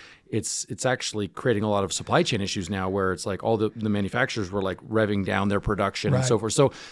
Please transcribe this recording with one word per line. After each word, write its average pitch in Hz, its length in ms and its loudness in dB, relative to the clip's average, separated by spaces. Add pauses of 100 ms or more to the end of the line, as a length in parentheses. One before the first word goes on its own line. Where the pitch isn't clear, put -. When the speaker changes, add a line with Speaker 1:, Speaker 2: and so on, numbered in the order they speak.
(300)
Speaker 1:
it's, - 380 -4
it's - 180 -4
actually 117 400 -2
creating 107 380 0
a 107 40 0
lot 101 140 2
of 98 100 -2
supply 139 300 0
chain 123 180 0
issues 95 300 -4
now, 95 180 -2
where 95 240 2
it's 87 140 -6
like 95 160 -4
all 113 140 2
the, 107 180 0
the 107 160 -2
manufacturers 104 600 -2
were, 98 120 -2
like, 95 160 -2
revving 104 460 0
down 98 240 2
their 101 120 2
production 101 540 0
and 131 80 4
Speaker 2:
Right. - 20 0
Speaker 1:
so 123 140 4
forth. 107 140 -2
So, 139 200 6 (200)